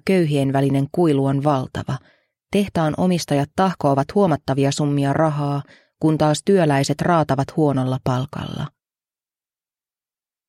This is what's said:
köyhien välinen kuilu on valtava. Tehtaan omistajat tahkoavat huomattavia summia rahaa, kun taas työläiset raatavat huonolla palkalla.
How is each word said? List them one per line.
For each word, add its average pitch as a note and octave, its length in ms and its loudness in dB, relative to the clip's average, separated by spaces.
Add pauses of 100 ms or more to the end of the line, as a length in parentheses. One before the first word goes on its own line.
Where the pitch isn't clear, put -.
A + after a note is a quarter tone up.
köyhien D3 480 2
välinen C#3 380 2
kuilu D3 340 2
on C3+ 180 0
valtava. C3+ 540 -2 (540)
Tehtaan E3+ 460 0
omistajat D#3+ 580 0
tahkoavat C#3+ 600 0
huomattavia C#3 560 0
summia C#3+ 420 0
rahaa, C#3+ 500 -2 (360)
kun D#3 180 2
taas D3+ 280 2
työläiset D#3 560 2
raatavat D3+ 540 0
huonolla C3 480 0
palkalla. - 640 -6 (1800)